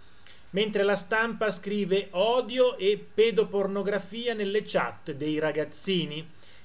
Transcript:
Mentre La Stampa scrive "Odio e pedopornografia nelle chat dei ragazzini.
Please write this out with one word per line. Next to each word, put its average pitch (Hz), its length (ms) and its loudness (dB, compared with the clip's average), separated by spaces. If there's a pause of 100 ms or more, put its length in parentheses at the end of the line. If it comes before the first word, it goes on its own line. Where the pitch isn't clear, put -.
(500)
Mentre 208 320 0
La 202 140 4
Stampa 220 560 0
scrive 196 580 0
"Odio 240 680 2
e 196 220 2
pedopornografia 202 1400 2
nelle 208 320 0
chat - 460 -2
dei 151 260 -2
ragazzini. 156 920 -2 (380)